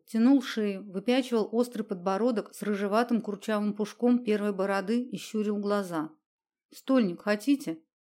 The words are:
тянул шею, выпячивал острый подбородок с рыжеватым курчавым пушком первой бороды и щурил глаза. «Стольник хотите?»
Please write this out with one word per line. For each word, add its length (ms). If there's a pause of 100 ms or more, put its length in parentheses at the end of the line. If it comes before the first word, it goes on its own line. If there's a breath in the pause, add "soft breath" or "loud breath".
тянул 380
шею, 420
выпячивал 640
острый 320
подбородок 720
с 80
рыжеватым 600
курчавым 500
пушком 500
первой 300
бороды 480
и 160
щурил 400
глаза. 540 (600)
«Стольник 520
хотите?» 580 (200)